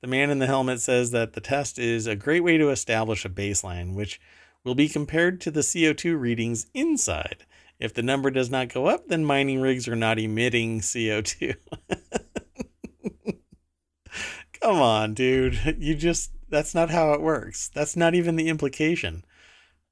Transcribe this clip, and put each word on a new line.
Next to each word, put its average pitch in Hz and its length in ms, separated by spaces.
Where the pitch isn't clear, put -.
the 127 60
man 135 240
in 143 80
the 131 80
helmet 127 340
says 123 300
that 117 240
the 107 60
test 139 380
is 117 280
a 107 100
great 151 260
way 170 140
to 151 140
establish 113 540
a 95 60
baseline, 92 640
which 101 240
will 127 100
be 143 140
compared 160 540
to 160 80
the 151 120
C 165 260
O 151 60
two 170 240
readings 117 560
inside. 262 720
If 117 160
the 117 80
number 135 280
does 127 200
not 127 220
go 131 140
up, - 220
then 165 160
mining 139 380
rigs 127 260
are 117 80
not 113 220
emitting 113 640
C 113 280
O 107 120
two. 120 360
<laughs> - 60
Come 202 180
on, 110 340
dude. 127 640
You 151 160
just, 165 380
that's 147 260
not 165 160
how 160 220
it 147 80
works. 139 520
That's 147 220
not 170 200
even 170 220
the 160 120
implication, 151 760